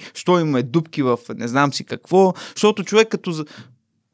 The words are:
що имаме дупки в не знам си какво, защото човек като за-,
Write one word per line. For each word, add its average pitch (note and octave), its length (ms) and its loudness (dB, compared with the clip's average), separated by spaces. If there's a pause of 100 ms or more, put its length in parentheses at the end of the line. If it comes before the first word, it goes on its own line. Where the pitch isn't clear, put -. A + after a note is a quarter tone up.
(140)
що F3+ 260 0
имаме D3 240 0
дупки D3 400 -2
в B2 140 2 (180)
не A#2 120 -8
знам C3+ 260 0
си - 100 -8
какво, F#3 500 2 (160)
защото G#3+ 340 0
човек A3 260 2
като F#3+ 220 -4
за-, D#3 140 -6 (680)